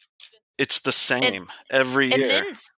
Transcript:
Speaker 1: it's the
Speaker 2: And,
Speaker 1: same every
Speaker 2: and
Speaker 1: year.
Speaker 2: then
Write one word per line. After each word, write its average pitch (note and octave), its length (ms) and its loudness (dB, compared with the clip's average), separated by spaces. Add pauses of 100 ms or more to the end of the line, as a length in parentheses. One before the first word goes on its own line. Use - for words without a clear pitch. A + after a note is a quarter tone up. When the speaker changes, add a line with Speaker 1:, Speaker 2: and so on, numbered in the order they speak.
(580)
Speaker 1:
it's - 220 0
the C#3 100 -4
Speaker 2:
And, - 60 2
Speaker 1:
same B2 560 0 (180)
every C3 440 0
Speaker 2:
and - 80 2
Speaker 1:
year. - 80 0
Speaker 2:
then G4+ 240 0 (260)